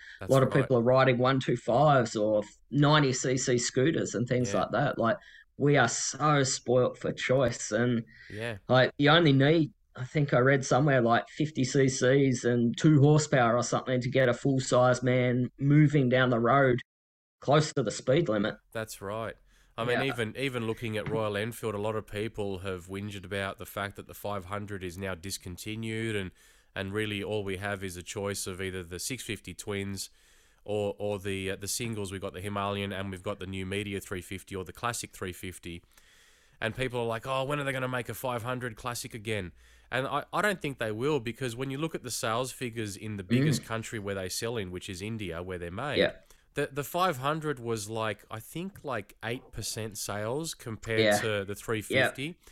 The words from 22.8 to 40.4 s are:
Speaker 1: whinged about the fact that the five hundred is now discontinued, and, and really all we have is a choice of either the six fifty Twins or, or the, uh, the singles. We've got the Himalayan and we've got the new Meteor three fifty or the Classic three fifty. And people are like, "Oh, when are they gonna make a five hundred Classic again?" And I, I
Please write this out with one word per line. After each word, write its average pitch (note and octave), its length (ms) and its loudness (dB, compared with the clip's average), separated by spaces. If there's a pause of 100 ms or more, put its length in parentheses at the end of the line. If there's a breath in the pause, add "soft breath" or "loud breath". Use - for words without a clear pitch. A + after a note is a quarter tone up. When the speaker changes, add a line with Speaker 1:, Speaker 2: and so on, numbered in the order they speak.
Speaker 1:
whinged G2+ 360 -10
about G2 340 -6
the F2+ 80 -14
fact G2+ 300 -8
that - 100 -14
the - 80 -20
five G2+ 320 -8
hundred G2+ 380 -8
is F2 140 -8
now F#2+ 180 -6
discontinued, A2 1000 -8
and, F#2+ 160 -6 (440 soft breath)
and G2 180 -6
really G#2 300 -4
all G2+ 200 -4
we G2 140 -6
have G2+ 260 -6
is F2+ 140 -8
a F2 60 -12
choice G2+ 420 -6
of F#2 160 -8
either F#2 220 -6
the F2 160 -10
six - 240 -8
fifty F#2+ 300 -10
Twins G2 560 -6 (560 soft breath)
or, G#2 340 -2
or G#2 200 -4
the, F#2+ 320 -4
uh, G2 40 -4
the G2 140 -8
singles. G#2+ 420 -6
We've G2 100 -8
got G2 120 -8
the F2+ 80 -10
Himalayan G2+ 500 -2
and F#2+ 180 -6
we've F#2 140 -10
got G2+ 160 -6
the - 80 -10
new F#2+ 180 -6
Meteor G2 360 -4
three F#2+ 200 -10
fifty - 340 -12
or F#2 100 -6
the F2 80 -14
Classic - 400 -6
three F#2 200 -8
fifty. F2 480 -12 (800 soft breath)
And A2 160 -4
people B2 240 -4
are A#2 60 -2
like, A2+ 200 -4
"Oh, C3 200 -2
when D3 140 -4
are C#3+ 40 -6
they C#3 80 -2
gonna C3 160 -4
make B2+ 220 -4
a A#2+ 40 -8
five A#2+ 300 -4
hundred B2 320 -6
Classic - 400 -8
again?" G#2 380 -6 (360 soft breath)
And B2+ 160 0
I, C3+ 260 -4
I D#3+ 100 -2